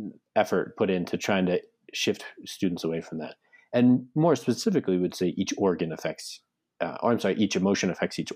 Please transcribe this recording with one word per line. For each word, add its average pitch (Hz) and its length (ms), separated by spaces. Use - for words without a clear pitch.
effort - 420
put 104 120
into 90 280
trying 95 300
to 90 140
shift - 300
students 87 380
away 82 180
from 82 180
that. 76 160
And 123 420
more 156 200
specifically, 127 640
would 90 180
say 90 140
each 95 280
organ 90 340
affects - 500
uh, - 200
or 117 100
I'm 113 80
sorry, 98 160
each 101 200
emotion 98 340
affects - 300
each - 160